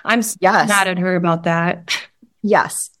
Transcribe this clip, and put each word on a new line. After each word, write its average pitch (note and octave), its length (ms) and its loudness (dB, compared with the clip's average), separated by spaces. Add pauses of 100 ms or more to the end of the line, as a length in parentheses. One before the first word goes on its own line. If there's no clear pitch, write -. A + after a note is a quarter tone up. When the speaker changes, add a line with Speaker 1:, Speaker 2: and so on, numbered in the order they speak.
Speaker 1:
I'm A#3 160 0
s- A3+ 200 -6
Speaker 2:
Yes. F#3 300 2
Speaker 1:
mad G3 180 2
at F3+ 120 -2
her F#3 160 0
about E3+ 300 0
that. E3+ 520 -2 (460)
Speaker 2:
Yes. - 580 0